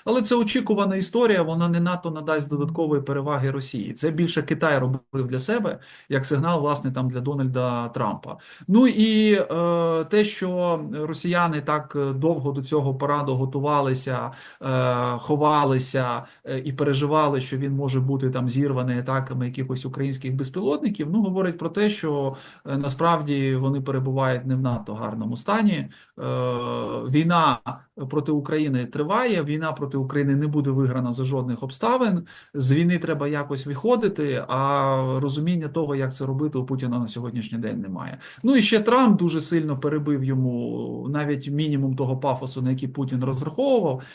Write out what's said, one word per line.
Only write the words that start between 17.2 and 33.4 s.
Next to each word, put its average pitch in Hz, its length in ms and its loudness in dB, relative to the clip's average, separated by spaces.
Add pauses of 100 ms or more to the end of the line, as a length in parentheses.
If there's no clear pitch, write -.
що 131 160 -6
він 139 140 -2
може 135 280 0
бути 131 300 0
там 127 200 -2
зірваний 127 500 0
атаками 131 460 -2
якихось 131 400 -6
українських 135 500 -4
безпілотників, 185 760 -2
ну, 214 100 2
говорить 185 360 0
про 165 120 -4
те, 202 200 2
що, 143 460 -2 (300)
е, 139 120 -4
насправді 143 800 0
вони 135 260 0
перебувають 131 640 0
не 131 100 0
в 131 60 0
надто 117 320 -4
гарному 110 440 -6
стані. 208 380 2
Е, 139 140 -6 (1200)
війна 156 500 4 (500)
проти 151 220 -2
України 147 540 0
триває, 185 580 0
війна 156 280 -2
проти 139 260 -6
України 139 380 0
не 147 120 2
буде 147 220 0
виграна 127 440 0
за 131 120 -4
жодних 127 380 -2
обставин, 214 640 0 (260)
з 135 200 2
війни 170 240 4
треба 156 300 -2
якось 143 380 -4